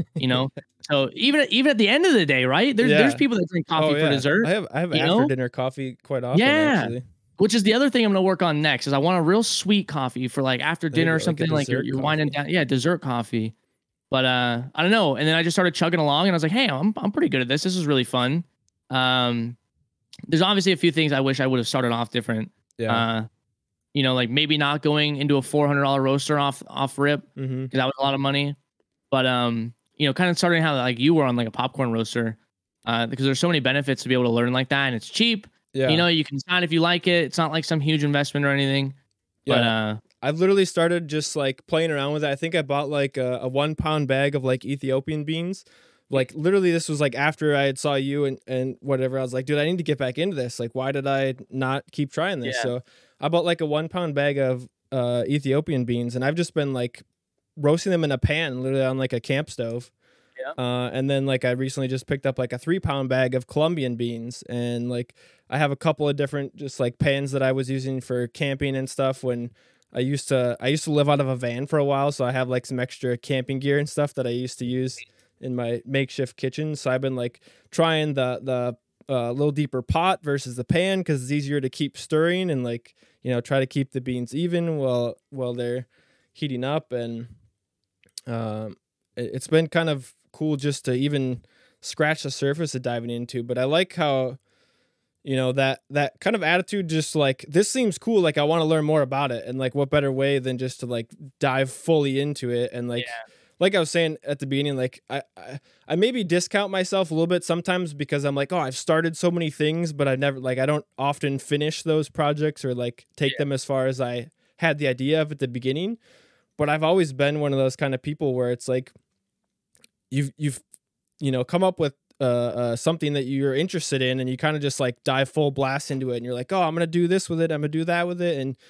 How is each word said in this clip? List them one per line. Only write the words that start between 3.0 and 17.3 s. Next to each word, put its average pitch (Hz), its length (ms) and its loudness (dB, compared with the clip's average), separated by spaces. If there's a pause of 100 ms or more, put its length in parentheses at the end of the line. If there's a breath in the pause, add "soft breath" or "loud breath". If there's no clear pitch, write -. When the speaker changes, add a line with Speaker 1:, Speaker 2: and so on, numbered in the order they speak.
Speaker 2:
Yeah. - 20 -4
Speaker 1:
people 240 220 2
that 175 120 0
drink 175 180 -4
coffee 156 260 2
Speaker 2:
Oh, - 20 2
Speaker 1:
for 147 100 0
Speaker 2:
yeah. 151 40 2
Speaker 1:
dessert, 143 360 2
Speaker 2:
I 151 60 0
have, 196 200 -2
I 139 100 -4
have 175 120 -2
Speaker 1:
you 160 80 2
Speaker 2:
after 139 60 2
Speaker 1:
know? 226 200 4
Speaker 2:
dinner 127 220 0
coffee 131 540 -6
quite 131 220 -4
often, 131 140 2
Speaker 1:
Yeah. 294 300 4
Speaker 2:
actually. 123 340 0 (340)
Speaker 1:
Which 208 180 4
is 220 80 4
the 214 100 6
other 262 160 4
thing 233 160 4
I'm 208 60 4
gonna 190 120 4
work 190 200 2
on 156 180 2
next, 147 260 2
is 139 60 2
I 139 60 4
want 175 200 4
a - 40 2
real 196 200 4
sweet - 440 2
coffee 127 400 -2
for, 135 160 -2
like, 131 180 0
after 160 300 -2
Speaker 2:
There 156 100 2
you 165 40 4
Speaker 1:
dinner 165 100 4
or 160 40 2
Speaker 2:
go, 156 60 -4
like 160 160 0
a 165 40 2
Speaker 1:
something, 165 60 0
like, 143 180 0
you're, 123 100 0
Speaker 2:
dessert - 60 -4
Speaker 1:
you're 135 140 -2
winding 151 300 0
Speaker 2:
coffee. 143 160 -2
Speaker 1:
down. 151 40 -6
Yeah, 165 160 2
dessert 135 360 0
coffee. 117 540 -4 (560)
But, 131 140 2
uh, 123 380 0 (120)
I 156 80 0
don't 180 80 4
know. 185 260 4
And 147 100 0
then 160 80 4
I 165 80 2
just 165 120 0
started 180 200 2
chugging 170 240 2
along, 151 280 2
and 190 60 4
I - 20 4
was 160 80 2
like, 156 100 0
"Hey, 254 160 2
I'm, 160 280 0
I'm 208 140 -2
pretty 294 180 0
good 131 120 2